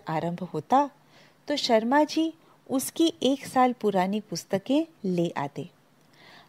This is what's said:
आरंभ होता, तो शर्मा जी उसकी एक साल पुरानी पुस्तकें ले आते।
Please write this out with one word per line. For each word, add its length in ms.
आरंभ 360
होता, 460
तो 80
शर्मा 480
जी 300
उसकी 440
एक 220
साल 280
पुरानी 460
पुस्तकें 680
ले 240
आते। 400